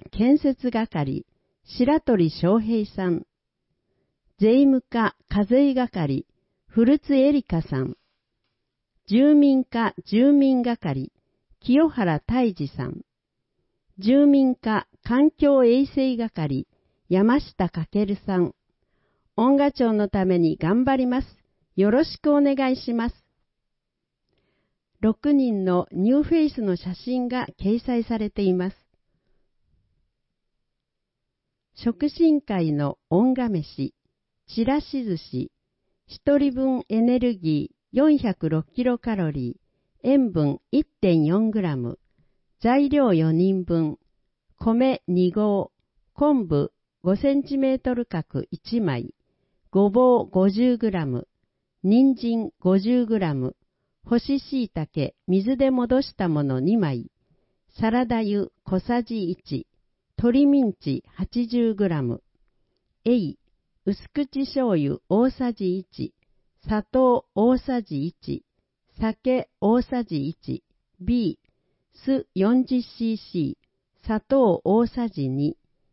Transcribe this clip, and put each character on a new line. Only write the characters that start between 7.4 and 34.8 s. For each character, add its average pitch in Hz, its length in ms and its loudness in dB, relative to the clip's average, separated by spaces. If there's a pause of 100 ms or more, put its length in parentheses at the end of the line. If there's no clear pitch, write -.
香 165 180 -4
さ 131 200 -6
ん。 127 160 -8 (1120)
住 277 280 4
民 277 300 4
課、 233 280 -4 (120)
住 254 260 4
民 269 300 4
係、 156 500 -4 (480)
清 302 300 2
原 175 320 -2
泰 233 320 -2
治 143 160 -8
さ - 160 -10
ん。 - 160 -12 (960)
住 254 280 4
民 269 300 4
課、 - 320 -4 (160)
環 269 280 2
境 277 340 4
衛 247 200 4
生 262 300 -2
係、 156 500 -4 (440)
山 220 320 4
下 - 260 -6
翔 202 480 -4 (100)
さ 190 120 -4
ん。 175 180 -2 (800)
恩 262 220 2
賀 285 160 2
町 233 180 0
の 208 160 0
た 190 160 -2
め 185 160 2
に 160 160 2
頑 220 300 0
張 269 100 2
り 254 120 -2
ま 254 160 -2
す。 - 40 -12 (480)
よ 196 160 2
ろ 285 140 2
し - 160 -16
く 294 120 2
お 294 80 4
願 269 300 0
い 262 60 -2
し 247 160 -8
ま 233 160 -4
す。 - 60 -12 (1900)
六 220 300 0
人 240 320 2
の 180 300 0
ニ 196 200 0
ュ 285 60 2
ー 302 40 0
フ 330 120 -2
ェ 330 40 2
イ 311 100 2
ス 262 120 -8
の 196 140 -2
写 180 180 -10
真 247 360 -6
が 247 180 -6 (100)
掲 214 220 -2
載 233 240 -4
さ 226 140 -4
れ 214 120 -6
て - 120 -6
い 190 120 2
ま 180 180 -2
す。 - 40 -20 (3000)
促 285 360 0
進 311 320 2
会 170 320 -2
の 143 240 -2 (120)
恩 233 240 4
賀 247 140 -2
飯、 156 460 -6 (600)
ち 226 120 -2
ら 277 160 0